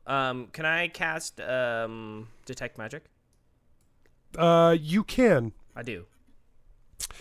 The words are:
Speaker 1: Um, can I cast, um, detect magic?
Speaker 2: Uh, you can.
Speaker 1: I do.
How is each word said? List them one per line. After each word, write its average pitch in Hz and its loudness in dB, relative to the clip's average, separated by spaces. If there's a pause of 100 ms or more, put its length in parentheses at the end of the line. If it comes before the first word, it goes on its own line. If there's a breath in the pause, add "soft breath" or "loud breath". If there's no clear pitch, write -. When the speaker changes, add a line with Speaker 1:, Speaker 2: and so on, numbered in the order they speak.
Speaker 1:
Um, 127 -4
can 160 -10
I 165 0
cast, 165 -8
um, 113 -4 (160)
detect 123 -12
magic? 110 -14 (1300)
Speaker 2:
Uh, 170 6
you 160 0
can. 151 4 (220)
Speaker 1:
I 120 -12
do. 101 -10 (1160 soft breath)